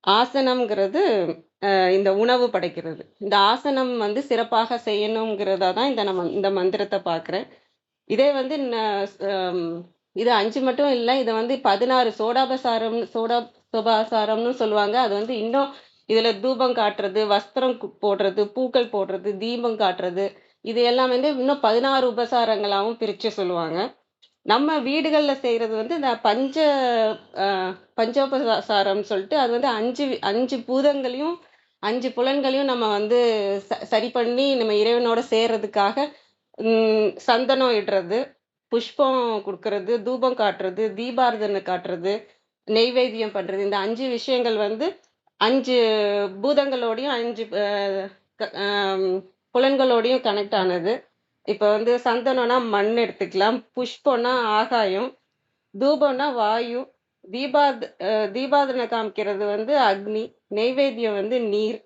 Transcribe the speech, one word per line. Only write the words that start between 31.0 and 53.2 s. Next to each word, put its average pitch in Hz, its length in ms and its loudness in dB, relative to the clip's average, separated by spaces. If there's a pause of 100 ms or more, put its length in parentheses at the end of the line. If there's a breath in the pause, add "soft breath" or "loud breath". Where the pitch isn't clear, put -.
அஞ்சு 233 300 -2
புலன்களையும் 269 600 0
நம்ம 233 180 0
வந்து 214 300 2 (500)
ச-, - 140 -6
சரி 220 280 0
பண்ணி 254 440 0
நம்ம 226 180 0
இறைவனோட 226 560 2
சேர்றதுக்காக, 214 680 0 (600 soft breath)
ம், 220 580 2
சந்தனம் 254 580 2
இடுறது, 202 460 0 (520)
புஷ்பம் 240 720 0
கொடுக்கறது, 202 600 -4
தூபம் 247 340 -2
காட்டுறது, 196 580 -2
தீபாராதனை 226 680 -2
காட்டுறது, 180 520 -4 (540 soft breath)
நெய்வேத்தியம் 226 680 0
பண்றது, 190 260 -4
இந்த 202 180 -2
அஞ்சு 226 320 -4
விஷயங்கள் 240 480 -2
வந்து 220 300 -2 (500)
அஞ்சு 254 380 2 (680)
பூதங்களோடையும் 262 760 0
அஞ்சு, 226 380 -6
அ, 202 120 -2 (680)
க-, - 180 -8
அம், 190 720 -2 (300)
புலன்களோடையும் 254 680 4
கனெக்ட் 208 340 -2
ஆனது. 185 380 0 (540)
இப்ப 208 240 2
வந்து 226 320 2
சந்தனம்னா 247 680 2
மண் 208 280 2
எடுத்துக்கலாம், 202 760 0